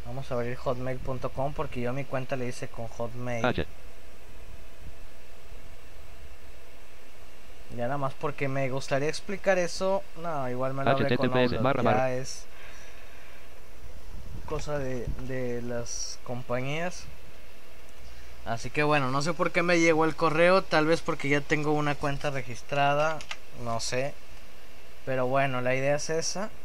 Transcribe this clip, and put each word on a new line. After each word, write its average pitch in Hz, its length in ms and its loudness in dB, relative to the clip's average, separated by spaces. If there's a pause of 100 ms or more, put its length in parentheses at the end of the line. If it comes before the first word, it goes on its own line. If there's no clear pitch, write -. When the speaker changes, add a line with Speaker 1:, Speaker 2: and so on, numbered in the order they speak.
Speaker 1:
Vamos 127 260 -2
a 131 40 0
abrir 120 220 0
hotmail 127 420 0
punto 127 320 -2
com 143 240 0
porque 135 260 -2
yo 120 80 0
a 123 60 0
mi 139 100 -2
cuenta 131 320 -2
le 127 100 -2
hice 123 220 -2
con 117 200 -2
Hotmail. 120 580 -2
Speaker 2:
H. 113 200 0 (4000)
Speaker 1:
Ya 120 100 0
nada 135 120 0
más 135 160 0
porque 151 340 0
me 135 220 2
gustaría 139 400 0
explicar 185 480 2
eso. 190 460 2 (200)
No, 143 280 0
igual 131 240 0
me 139 100 0
lo 120 60 4
abre 135 140 4
con 127 80 2
Speaker 2:
H 123 40 2
T 135 60 2
T 127 80 4
P 123 140 4
S, 123 100 2
Speaker 1:
Outlook, 127 80 2
Speaker 2:
barra, 131 200 4
Speaker 1:
ya 113 80 6
Speaker 2:
barra. 127 220 4
Speaker 1:
es 131 320 -2 (2000)
cosa 147 320 -2
de, 131 280 -2 (220)
de 123 340 -2
las 120 600 -2
compañías. 127 800 -2 (1400)
Así 113 240 -2
que 151 140 2
bueno, 147 280 4
no 139 120 2
sé 170 100 0
por 170 180 2
qué 175 120 2
me 175 180 4
llegó 160 240 6
el 156 100 2
correo. 170 460 6
Tal 156 240 2
vez 160 160 4
porque 143 300 0
ya 147 100 6
tengo 151 320 2
una 147 220 2
cuenta 143 360 0
registrada. 143 880 2 (460)
No 117 160 0
sé. 127 320 0 (960)
Pero 131 200 0
bueno, 131 360 2
la 127 120 2
idea 135 200 2
es 147 160 -2
esa. 180 400 0 (140)